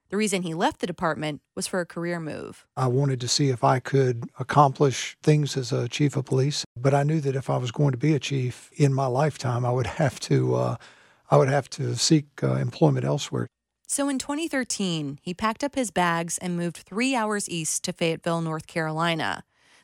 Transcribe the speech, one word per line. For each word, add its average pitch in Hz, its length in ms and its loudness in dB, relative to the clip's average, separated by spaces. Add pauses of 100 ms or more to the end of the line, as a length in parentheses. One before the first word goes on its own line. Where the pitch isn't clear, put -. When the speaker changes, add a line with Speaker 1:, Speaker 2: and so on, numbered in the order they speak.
(100)
Speaker 1:
The 185 60 -2
reason 196 260 0
he 160 120 -4
left 208 240 0
the - 80 -6
department 156 540 -4 (160)
was 190 100 -6
for 185 140 -4
a 165 60 -4
career 170 340 -6
move. - 440 -10 (120)
Speaker 2:
I 131 100 2
wanted 131 360 2
to 123 40 -6
see 143 220 2
if 127 160 0
I 131 160 6
could 123 580 0
accomplish 139 880 2
things 151 320 4
as 123 160 -4
a 123 160 -2
chief 139 280 0
of 131 100 -2
police, 135 380 0 (120)
but 135 180 2
I 143 80 4
knew 156 200 2
that 135 120 0
if 135 160 -4
I 139 60 0
was 123 160 -4
going 147 180 2
to 123 80 -2
be 151 160 2
a 131 60 0
chief 127 560 -4
in 139 180 4
my 135 120 0
lifetime, 127 600 0
I 120 60 0
would 123 160 0
have - 320 -2
to, 64 340 2
uh, 123 220 0 (560)
I 147 40 8
would 143 120 6
have 139 220 0
to 123 260 -4
seek, 147 300 4 (180)
uh, 131 80 2
employment 131 520 2
elsewhere. 139 440 -4 (400)
Speaker 1:
So 277 200 0
in 262 120 -2
twenty 302 260 -4
thirteen, 170 760 -4
he 180 140 -6
packed 220 300 -2
up 285 100 -4
his 247 160 -2
bags 170 480 0
and 175 180 -4
moved 170 200 -4
three 254 400 -2
hours 214 320 -2
east 165 360 -4
to 175 80 -6
Fayetteville, 165 480 -2
North 160 280 -6
Carolina. 156 720 -2 (420)